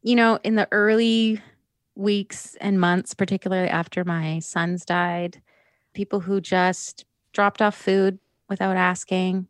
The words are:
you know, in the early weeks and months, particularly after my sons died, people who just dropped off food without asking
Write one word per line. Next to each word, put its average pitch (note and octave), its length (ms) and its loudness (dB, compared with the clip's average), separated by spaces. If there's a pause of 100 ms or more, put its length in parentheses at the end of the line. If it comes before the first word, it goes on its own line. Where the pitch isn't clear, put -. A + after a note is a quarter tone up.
you A#3+ 120 2
know, A3+ 280 4
in A3 120 0
the G#3 160 2
early A3 680 2 (540)
weeks G3+ 640 -4
and G3 180 0
months, F3+ 340 0
particularly F#3 560 -2
after D#3+ 340 -4
my E3 360 -2
sons E3+ 460 -4
died, F3 560 -2 (520)
people G3+ 260 -4
who F#3+ 220 -2
just - 640 -2 (280)
dropped G3+ 280 2
off G#3 140 2
food F#3+ 440 0 (300)
without F#3+ 280 -2
asking F#3 720 0